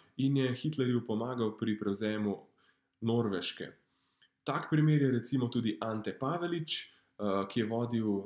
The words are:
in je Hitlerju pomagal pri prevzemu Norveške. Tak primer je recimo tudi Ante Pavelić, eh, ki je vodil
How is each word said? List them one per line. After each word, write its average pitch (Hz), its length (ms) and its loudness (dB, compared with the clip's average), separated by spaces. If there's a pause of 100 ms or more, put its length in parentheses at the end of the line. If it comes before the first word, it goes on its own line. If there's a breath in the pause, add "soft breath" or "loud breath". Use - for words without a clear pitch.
(180 loud breath)
in 139 200 2
je 131 160 2
Hitlerju 123 520 0
pomagal 113 520 -2
pri 110 220 0
prevzemu 104 580 -2 (640 soft breath)
Norveške. 107 720 0 (720 soft breath)
Tak 151 260 -4
primer 151 320 6
je 135 100 4
recimo 120 360 0
tudi 110 340 0
Ante 107 380 -4
Pavelić, 170 600 -2
eh, 98 720 -4
ki - 100 -2
je 110 60 2
vodil 113 420 0 (180)